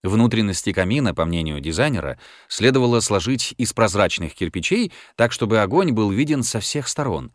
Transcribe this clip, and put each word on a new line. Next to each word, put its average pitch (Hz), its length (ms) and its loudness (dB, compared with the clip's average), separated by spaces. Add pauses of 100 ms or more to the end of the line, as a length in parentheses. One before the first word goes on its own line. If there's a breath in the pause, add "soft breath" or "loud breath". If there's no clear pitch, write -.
Внутренности 107 680 2
камина, 98 420 2
по 82 120 0
мнению 80 340 -2
дизайнера, 80 580 -2 (300 loud breath)
следовало 123 540 0
сложить 107 560 -2
из 113 160 -2
прозрачных 92 600 0
кирпичей 175 600 -2 (220 loud breath)
так, 120 180 2
чтобы 110 260 2
огонь 139 320 2
был 107 180 2
виден 135 340 0
со 110 180 -2
всех - 260 -4
сторон 80 480 -4